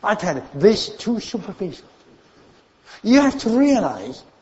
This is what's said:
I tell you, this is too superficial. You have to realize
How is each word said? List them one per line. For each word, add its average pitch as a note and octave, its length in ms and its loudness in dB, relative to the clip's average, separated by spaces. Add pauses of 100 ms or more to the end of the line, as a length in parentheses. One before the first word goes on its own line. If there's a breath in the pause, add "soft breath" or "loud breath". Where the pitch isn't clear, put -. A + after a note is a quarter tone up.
I G#3 80 2
tell F3 220 -4
you, C3 60 -8 (120)
this F#3+ 340 4
is - 80 -14
too A3+ 240 -4
superficial. - 680 -10 (1160 loud breath)
You B3 180 6
have C4+ 200 0
to A3+ 100 -2
realize A3 720 0 (200)